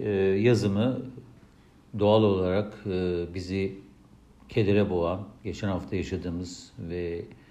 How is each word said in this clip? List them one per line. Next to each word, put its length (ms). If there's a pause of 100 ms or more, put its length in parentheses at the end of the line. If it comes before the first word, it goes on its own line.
e, 60 (320)
yazımı 600 (1000)
doğal 240
olarak, 500 (120)
e, 480
bizi 460 (720)
kedere 400
boğan, 380 (160)
geçen 240
hafta 280
yaşadığımız 840
ve, 460 (260)